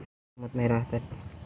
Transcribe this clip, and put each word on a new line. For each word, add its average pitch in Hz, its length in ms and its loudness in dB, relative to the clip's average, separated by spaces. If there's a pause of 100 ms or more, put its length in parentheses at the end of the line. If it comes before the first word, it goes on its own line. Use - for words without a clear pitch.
(320)
semut 123 240 -8
merah 117 320 6
tadi. 117 160 0 (420)